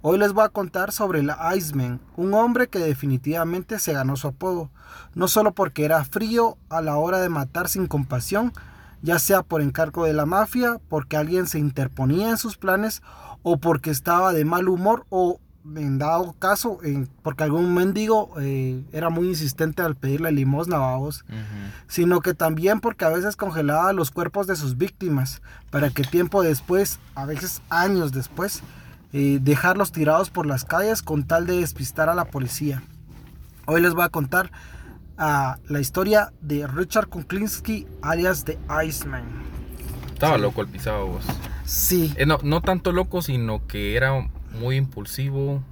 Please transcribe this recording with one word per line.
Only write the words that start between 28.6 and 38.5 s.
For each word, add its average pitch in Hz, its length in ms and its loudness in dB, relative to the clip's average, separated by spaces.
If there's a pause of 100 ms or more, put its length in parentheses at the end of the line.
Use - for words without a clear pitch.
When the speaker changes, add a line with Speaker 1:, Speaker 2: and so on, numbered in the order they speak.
Speaker 1:
eh, 139 280 4
dejarlos 180 520 4
tirados 160 360 2
por 165 160 -2
las 135 200 -2
calles 208 360 0
con 147 240 -2
tal 165 220 2
de 180 140 2
despistar 156 480 -2
a 170 60 2
la 175 100 0
policía. 131 580 -4 (840)
Hoy 160 160 2
les 175 120 4
voy 175 100 2
a 170 60 2
contar, 170 420 0 (640)
ah, 143 400 0 (100)
la 147 120 -2
historia 202 600 2
de 147 260 -4
Richard 180 400 0
Kuklinski, 202 800 -6 (140)
alias 170 420 0
The - 160 -6 (260)